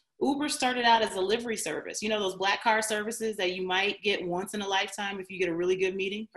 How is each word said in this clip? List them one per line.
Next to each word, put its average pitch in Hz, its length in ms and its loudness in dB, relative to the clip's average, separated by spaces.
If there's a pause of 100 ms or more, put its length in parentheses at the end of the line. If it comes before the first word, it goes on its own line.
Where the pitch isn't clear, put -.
(220)
Uber 285 260 2
started 247 380 0
out 226 160 8
as 208 140 0
a 190 60 0
livery 226 360 0
service. - 440 -6
You 208 60 -2
know, 214 140 0
those 190 160 -2
black 196 260 0
car 220 180 4
services 220 540 -2
that 185 180 0
you 185 140 -4
might 196 340 0
get 196 240 0
once 180 280 -4
in 208 80 -4
a 196 60 -4
lifetime 196 520 -2
if 185 100 -12
you 190 80 -10
get 175 120 0
a 165 60 0
really 180 200 2
good 190 200 0
meeting, 196 300 -4 (120)